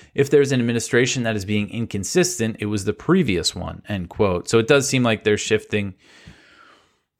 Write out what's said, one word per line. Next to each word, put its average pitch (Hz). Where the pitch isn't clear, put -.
If 131
there's 139
an 127
administration 120
that 113
is 92
being 104
inconsistent, 113
it 107
was 104
the 104
previous 127
one," 85
end 95
quote. 92
So 113
it 113
does 143
seem 131
like 113
they're 104
shifting 101